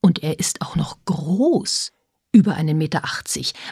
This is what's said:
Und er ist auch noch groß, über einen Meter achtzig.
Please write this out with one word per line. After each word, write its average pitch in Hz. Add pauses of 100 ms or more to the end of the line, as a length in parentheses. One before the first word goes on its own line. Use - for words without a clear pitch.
Und 175
er 156
ist -
auch -
noch -
groß, 185 (400)
über -
einen 156
Meter 156
achtzig. - (160)